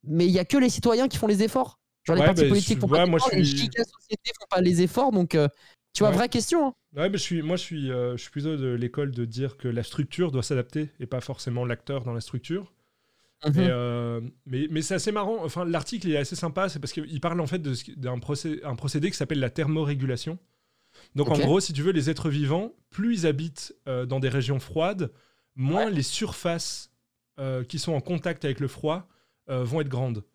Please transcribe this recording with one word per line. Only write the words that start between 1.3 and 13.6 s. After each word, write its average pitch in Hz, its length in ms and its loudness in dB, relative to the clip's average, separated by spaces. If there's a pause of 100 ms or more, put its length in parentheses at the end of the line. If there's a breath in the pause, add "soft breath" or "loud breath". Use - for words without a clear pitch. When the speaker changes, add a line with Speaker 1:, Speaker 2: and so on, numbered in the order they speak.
Speaker 1:
efforts. 254 340 -2 (240)
Genre, 165 140 2
les - 60 6
Speaker 2:
Ouais, - 40 4
Speaker 1:
partis 165 160 2
Speaker 2:
bah, 143 60 6
Speaker 1:
politiques 202 300 4
Speaker 2:
je, - 20 -2
Speaker 1:
font 196 120 0
Speaker 2:
ouais, 156 60 6
Speaker 1:
pas 180 80 6
Speaker 2:
moi, 165 140 4
Speaker 1:
d'efforts, - 140 4
Speaker 2:
je - 40 2
Speaker 1:
les - 60 6
Speaker 2:
suis 139 140 2
Speaker 1:
giga 233 260 -2
sociétés - 560 -10
font 202 100 -18
pas 185 100 2
les 180 220 4
efforts, 240 300 2
donc, 175 240 2
euh, 151 100 6 (480 soft breath)
tu - 80 2
vois, 208 80 8
Speaker 2:
Ouais. 180 60 4
Speaker 1:
vraie 240 120 2
question, 285 400 2
hein. 254 60 -4 (220)
Speaker 2:
Ouais, 160 140 2
mais 196 80 -2
je - 40 -2
suis, 170 200 -2
moi, 165 140 0
je 175 60 -4
suis, 143 300 -4
euh, 123 240 -2
je 117 60 -8
suis - 80 -18
plutôt 151 260 -2
de 135 120 0
l'école 123 440 -2
de 120 140 -2
dire 123 320 -6
que 127 100 -4
la 117 160 -2
structure 156 480 -2
doit 127 100 0
s'adapter 147 560 -2
et 123 80 -8
pas 127 140 -4
forcément 123 440 -6
l'acteur 123 380 -4
dans 117 120 -6
la 117 80 -4
structure. 175 500 -8 (720)
Speaker 1:
Mhm. 151 160 2